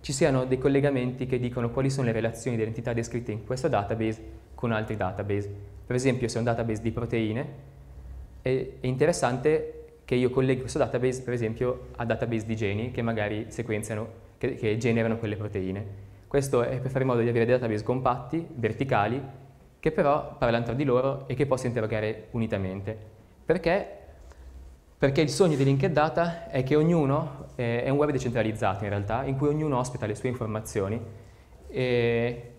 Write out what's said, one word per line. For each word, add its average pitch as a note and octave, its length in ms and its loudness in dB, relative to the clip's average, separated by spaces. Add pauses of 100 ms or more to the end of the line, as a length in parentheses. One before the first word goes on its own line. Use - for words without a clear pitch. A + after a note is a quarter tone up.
ci - 120 -6
siano C3+ 320 4
dei C3 140 0
collegamenti C3+ 680 2
che C3 120 0
dicono A#2+ 320 -2
quali C3+ 200 0
sono C3+ 160 0
le A2+ 60 2
relazioni A2+ 440 -2
delle A2 120 0
entità A#2 240 -4
descritte A#2 400 -4
in A2 120 -6
questo C3 240 -2
database A2+ 540 0 (320)
con A#2 180 -2
altri A2 240 -2
database. G2+ 560 -2 (340)
Per B2 80 -2
esempio, B2 340 2
se - 80 -2
è - 20 0
un A2+ 60 0
database A2+ 360 0
di A2+ 100 -2
proteine, A2+ 560 -2 (960)
è, C3 260 0 (120)
è - 60 -4
interessante C#3 880 2 (300)
che - 100 0
io B2 160 4
colleghi C3 300 2
questo B2+ 180 -4
database, B2+ 440 0
per A#2+ 100 -4
esempio, A#2+ 640 -2
a A#2+ 80 -4
database A#2 420 -2
di A2 100 -2
geni A2 360 -2
che B2 100 -4
magari G#2+ 460 -2
sequenziano, A2 600 -4 (300)
che, B2 160 -2
che G#2+ 220 0
generano A2+ 420 2
quelle G#2 180 -2
proteine. G2+ 480 -4 (420)
Questo C3+ 360 2
è B2 160 -2
per C3 120 -4
fare C3+ 120 0
in C3 80 2
modo A#2+ 100 4
di A#2 80 4
avere A#2 160 4
dei B2 100 4
database A2+ 300 0
compatti, C3 680 0
verticali, A#2 680 0 (600)
che D#3 100 2
però D3+ 460 2
parlano A#2+ 280 2
tra A#2 100 -2
di C#3+ 100 0
loro C3+ 420 2
e C3+ 80 -4
che C#3 120 2
posso C3 200 0
interrogare A2 640 -2
unitamente. G2+ 640 -2 (480)
Perché? F3 540 0 (1000)
Perché C#3 240 4
il D3+ 80 2
sogno E3+ 260 4
di C3+ 80 4
linked C#3 280 4
data D#3+ 580 2
è C3+ 120 0
che C3+ 140 2
ognuno, D#3 800 2
eh, A#2+ 300 0
è C3 40 0
un C3+ 80 2
web D3 140 4
decentralizzato A2 760 0
in G2+ 60 -2
realtà, G#2 340 -2
in C#3 120 -2
cui C#3+ 120 2
ognuno D3 300 2
ospita C3 280 -4
le G#2+ 80 0
sue B2+ 140 -4
informazioni G#2+ 720 -2 (680)
e A#2+ 920 0